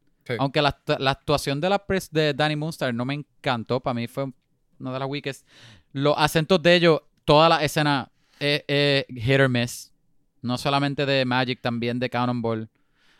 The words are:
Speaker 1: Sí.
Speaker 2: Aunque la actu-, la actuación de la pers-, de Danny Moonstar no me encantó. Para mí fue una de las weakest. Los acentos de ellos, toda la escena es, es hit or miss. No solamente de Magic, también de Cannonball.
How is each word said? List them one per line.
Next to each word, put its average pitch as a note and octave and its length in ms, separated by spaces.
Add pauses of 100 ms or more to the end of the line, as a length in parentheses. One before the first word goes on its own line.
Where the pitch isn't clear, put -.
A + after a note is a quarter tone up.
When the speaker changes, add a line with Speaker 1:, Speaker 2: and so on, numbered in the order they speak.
(260)
Speaker 1:
Sí. B2 120
Speaker 2:
Aunque C#3 220
la C3+ 160
actu-, - 220
la C3+ 140
actuación C#3+ 480
de F#3 100
la G3+ 160
pers-, F#3+ 240
de D3+ 240
Danny D3+ 220
Moonstar D3 360
no A#2+ 120
me C#3 100
encantó. B2+ 680
Para B2+ 140
mí A#2 140
fue C3+ 240 (480)
una C3 120
de C3 60
las C3+ 100
weakest. C#3 380 (460)
Los C#3 260
acentos D#3 420
de F3 140
ellos, E3+ 260 (240)
toda D#3 240
la D#3 160
escena C#3+ 460 (300)
es, D3 260
es C#3+ 420
hit B2+ 320
or C3+ 80
miss. B2 440 (500)
No B2 160
solamente C#3 480
de C3+ 180
Magic, B2 380
también A#2+ 360
de B2 120
Cannonball. A#2 580 (520)